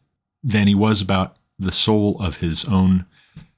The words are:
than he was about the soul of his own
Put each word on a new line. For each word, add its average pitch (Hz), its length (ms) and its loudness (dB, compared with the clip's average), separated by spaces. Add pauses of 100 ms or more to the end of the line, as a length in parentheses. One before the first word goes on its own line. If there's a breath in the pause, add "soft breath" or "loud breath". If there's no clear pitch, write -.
(440)
than 104 240 0
he 101 80 4
was 104 240 2
about 95 360 -2 (240)
the 95 120 -4
soul 104 480 0
of 87 180 -4
his 82 280 -6
own 92 400 2 (520 loud breath)